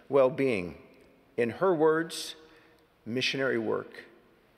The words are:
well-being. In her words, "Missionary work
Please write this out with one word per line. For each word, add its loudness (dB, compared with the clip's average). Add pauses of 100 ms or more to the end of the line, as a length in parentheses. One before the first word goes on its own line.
well-being. 2 (560)
In 0
her 0
words, 0 (680)
"Missionary -2
work -4 (540)